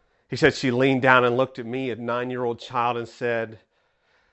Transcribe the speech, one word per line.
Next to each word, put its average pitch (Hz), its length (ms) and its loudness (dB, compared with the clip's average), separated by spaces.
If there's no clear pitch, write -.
He 127 80 -8
said, 147 180 4
"She 135 160 -2
leaned 131 320 2
down 127 220 6
and 120 120 2
looked 131 220 -2
at 117 80 -10
me, 127 240 -6
a 107 60 -6
nine-year-old 120 640 -6
child, 120 360 -4
and 117 120 -6
said, 113 500 -6